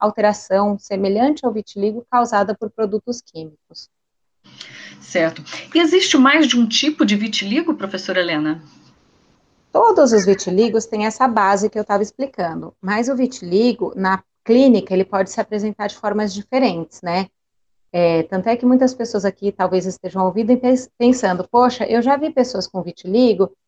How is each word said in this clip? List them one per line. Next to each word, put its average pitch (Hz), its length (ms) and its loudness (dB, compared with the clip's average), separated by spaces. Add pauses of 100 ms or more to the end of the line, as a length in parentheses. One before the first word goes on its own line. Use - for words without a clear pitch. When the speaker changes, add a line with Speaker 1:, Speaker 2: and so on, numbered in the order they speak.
Speaker 1:
alteração 208 760 0
semelhante 208 680 -2
ao 233 60 -2
vitiligo 214 580 -6
causada 226 420 0
por 208 160 -8
produtos 214 520 -6
químicos. - 680 -20 (1120)
Speaker 2:
Certo. 165 400 -4 (320)
E 320 60 2
existe 349 400 2
mais 277 300 6
de 240 100 2
um 233 80 4
tipo 285 400 0
de 208 80 2
vitiligo, 220 600 -2
professora 190 440 -6
Helena? 160 420 -2 (1120)
Speaker 1:
Todos 294 440 4
os 196 100 4
vitiligos 196 640 0
têm 214 180 -4
essa 240 240 0
base 202 400 2
que 220 100 -6
eu 214 60 -4
tava 202 180 0
explicando, 170 760 -8
mas 214 300 -2
o 269 40 -2
vitiligo, 226 800 -2
na 190 280 -2 (200)
clínica, 226 520 4
ele 185 100 2
pode 190 260 -2
se - 80 -12
apresentar 208 500 -4
de - 80 -12
formas 208 360 -4
diferentes, 196 720 -4
né? 180 240 -4 (680)
É, 170 300 2
tanto 185 260 -4
é 240 80 2
que 247 80 -6
muitas 254 300 4
pessoas 220 320 -4
aqui 196 260 -4
talvez 180 320 0
estejam 185 400 -4
ouvindo 208 260 0
e 254 60 6
pens-, 254 400 0
pensando, 208 500 0
Poxa, 247 380 2
eu 233 160 0
já 269 160 2
vi 311 140 -4
pessoas 247 360 -2
com 185 160 -8
vitiligo 185 720 0 (140)